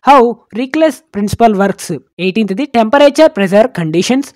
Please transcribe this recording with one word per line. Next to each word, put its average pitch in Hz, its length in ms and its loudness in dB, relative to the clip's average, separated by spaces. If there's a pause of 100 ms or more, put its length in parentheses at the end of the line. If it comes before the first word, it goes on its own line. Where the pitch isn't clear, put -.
how 277 100 6 (400)
Rickless 269 380 -2 (180)
principle 208 480 0
works. 196 240 -4 (380)
Eighteenthది, 190 420 -4 (120)
temperature 285 580 4
pressure 196 300 2 (120)
conditions 175 580 -2